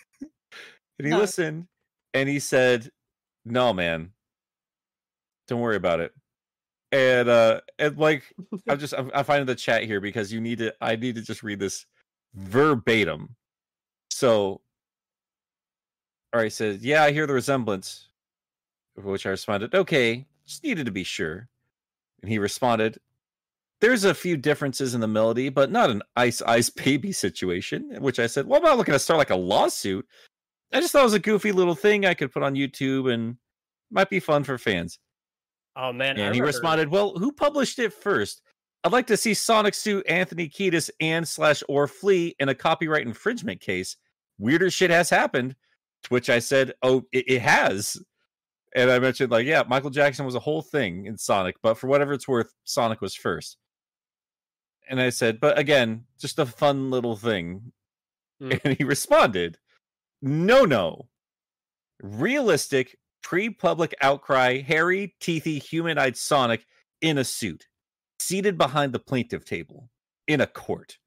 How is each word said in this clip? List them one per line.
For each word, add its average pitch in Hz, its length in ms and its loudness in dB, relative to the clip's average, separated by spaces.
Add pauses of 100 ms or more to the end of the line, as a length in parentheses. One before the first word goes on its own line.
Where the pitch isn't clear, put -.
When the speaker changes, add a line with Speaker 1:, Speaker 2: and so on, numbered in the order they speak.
(200)
Speaker 1:
<laughs> 294 120 -18 (680)
And 143 80 -6
he 147 40 -2
Speaker 2:
No. 170 80 2
Speaker 1:
listened, 175 500 -2 (460)
and 135 160 0
he 143 80 -2
said, 127 520 2 (540)
"No, 120 300 2
man. 85 380 -4 (1400)
Don't 120 120 -2
worry 117 160 2
about 87 240 0
it." 82 120 -6 (800)
And, 127 360 4
uh, 113 320 6 (180)
and, 151 200 -2
like, 156 360 0 (160)
Speaker 3:
<laughs> - 180 -10
Speaker 1:
I'm 143 100 0
just, 139 160 -8
I'm, 131 200 -6
I'm 139 100 0
finding 143 220 2
the 127 80 -2
chat 113 300 0
here 107 160 -2
because 101 320 -6
you 113 80 -6
need 117 180 -6
to, 113 220 -4
I 117 160 -2
need 120 200 -4
to 113 60 -10
just 110 200 -12
read 104 160 -8
this 98 280 -6 (480)
verbatim. 110 1000 0 (720)
So, 107 500 2 (1700)
all 120 80 2
right, 110 120 0
says, 107 320 -4
"Yeah, 151 200 4
I 147 80 4
hear 151 140 0
the 143 80 0
resemblance." 120 720 -2 (880)
Which 98 300 -6
I 98 40 -2
responded, 101 440 -4
"Okay, 131 520 0 (200)
just - 180 -16
needed 180 220 -4
to 104 60 -6
be 90 120 -6
sure." 92 440 -8 (760)
And 98 80 -10
he 110 80 0
responded, 110 600 0 (840)
"There's 220 240 4
a 185 100 4
few 175 220 -4
differences 135 580 -2
in 120 60 -2
the 110 80 0
melody, 113 400 2
but 139 220 0
not 208 200 2
an 104 120 -4 (140)
Ice 123 260 2
Ice 117 280 2
Baby 131 420 -2
situation." 101 880 -6
Which 139 180 -2
I 117 80 2
said, 139 200 -4
"Well, 262 140 4
I'm 349 40 -2
not 302 140 6
looking 165 140 0
to 139 60 4
start, 165 200 2
like, 135 120 2
a 95 60 2
lawsuit. 98 680 0 (680)
I 269 60 2
just 339 120 -2
thought 285 100 6
it - 20 8
was 220 100 4
a 208 40 2
goofy 208 340 0
little 180 220 2
thing 208 320 2
I 175 80 2
could 139 180 -4
put 147 100 -4
on 139 120 0
YouTube 135 580 -2
and 117 240 -4 (540)
might 196 200 2
be 190 100 -2
fun 147 240 0
for 135 140 -6
fans." 85 400 -4 (800)
Speaker 3:
Oh, 131 160 -4
man, 135 240 -2
Speaker 1:
And 104 40 -6
Speaker 3:
I - 20 0 (120)
Speaker 1:
he 123 60 0
Speaker 3:
remember 139 60 2
Speaker 1:
responded, 160 440 0
"Well, 202 280 0
who 226 140 -2
published 294 460 -2
it 226 140 -2
first? 135 480 -4 (440)
I'd 165 80 2
like 247 160 2
to 208 100 2
see 220 160 0
Sonic 214 400 0
sue 202 340 -4
Anthony 170 400 -2
Kiedis 170 420 -2 (100)
and 160 280 -2
slash 156 400 2
or 143 180 2
Flea 175 540 0
in 139 80 0
a 135 60 0
copyright 156 520 0
infringement 117 540 -6
case. 92 360 -6 (420)
Weirder 165 320 2
shit 180 200 2
has 170 200 4
happened." 143 460 0 (480)
To - 40 -16
which 123 200 0
I 120 120 4
said, 135 420 2
"Oh, 131 300 4
it, 127 180 0
it 127 120 2
has." 151 540 0 (800)
And 127 160 4
I 123 80 4
mentioned, 127 320 0
like, 120 160 4
"Yeah, 151 220 2
Michael 135 220 -2
Jackson 143 360 0
was 127 80 -6
a 117 60 -2
whole 151 220 -4
thing 98 440 -4
in 104 100 -12
Sonic, 95 460 -2
but 113 160 2
for 127 80 -8
whatever 143 260 2
it's 131 140 -6
worth, 117 260 -2 (120)
Sonic 113 360 -2
was 98 140 -8
first." - 420 -6 (1300)
And 131 120 -2
I 127 100 2
said, 113 280 0
"But 147 200 2
again, 127 480 2 (120)
just - 220 -8
a 139 60 0
fun 135 440 0
little 120 260 -2
thing." 101 560 -4 (720)
Speaker 3:
Mm. 131 180 -4
Speaker 1:
<laughs> - 40 -20
And 135 140 2
he 139 60 0
responded, 127 760 2 (640)
No, 180 420 4
no. 98 440 0 (920)
Realistic, 139 920 0 (260)
pre-public 170 800 -2
outcry, 135 600 2
hairy, 170 600 -2
teethy, 156 420 -4
human-eyed 156 540 -2
Sonic 123 500 0 (340)
in 156 180 0
a 127 60 0
suit, - 440 -8 (500)
seated 185 400 -2
behind 143 340 0
the 120 60 -6
plaintiff 117 460 -6
table - 440 -12 (380)
in 151 140 0
a 101 80 4
court. - 580 -12